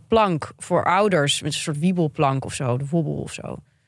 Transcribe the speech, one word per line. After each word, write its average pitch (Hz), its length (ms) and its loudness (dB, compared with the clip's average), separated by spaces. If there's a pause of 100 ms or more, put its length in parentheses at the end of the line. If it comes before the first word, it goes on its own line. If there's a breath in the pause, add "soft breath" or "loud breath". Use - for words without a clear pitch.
plank 202 500 2
voor - 280 0
ouders 175 560 2
met 147 120 -4
een - 60 -6
soort 147 200 -4
wiebelplank 151 640 0
of 101 80 -8
zo, 123 240 -2
de 139 120 -4
wobbel 147 260 0
of - 180 -8
zo. - 240 -10 (300)